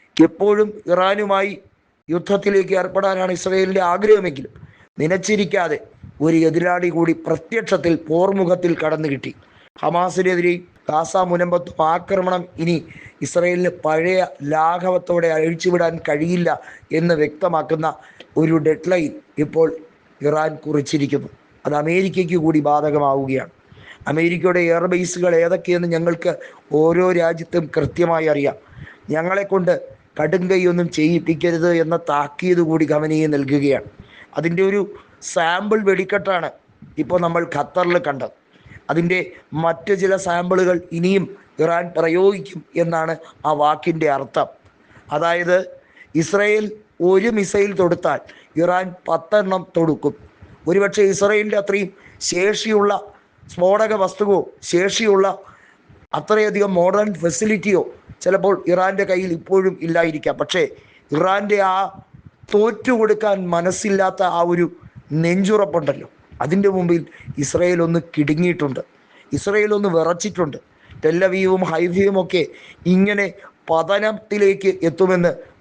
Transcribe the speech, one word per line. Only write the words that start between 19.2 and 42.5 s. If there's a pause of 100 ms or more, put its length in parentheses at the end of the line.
ഇപ്പോൾ (580)
ഇറാൻ (140)
കുറിച്ചിരിക്കുന്നു. (380)
അത്
അമേരിക്കയ്ക്ക്
കൂടി
ബാധകമാവുകയാണ്. (580)
"അമേരിക്കയുടെ
എയർബേസുകൾ (120)
ഏതൊക്കെയെന്ന്
ഞങ്ങൾക്ക് (480)
ഓരോ (140)
രാജ്യത്തും (120)
കൃത്യമായി
അറിയാം. (580)
ഞങ്ങളെക്കൊണ്ട് (460)
കടും
കൈയൊന്നും (100)
ചെയ്യിപ്പിക്കരുത്" (120)
എന്ന (140)
താക്കീത്
കൂടി
ഖമനേയി
നൽകുകയാണ്. (500)
അതിൻ്റെ
ഒരു (520)
സാമ്പിൾ
വെടിക്കെട്ടാണ് (540)
ഇപ്പോൾ
നമ്മൾ (120)
ഖത്തറിൽ (100)
കണ്ടത്. (580)
അതിൻ്റെ (460)
മറ്റ് (100)
ചില (140)
സാമ്പിളുകൾ (220)
ഇനിയും (400)
ഇറാൻ (120)
പ്രയോഗിക്കും (240)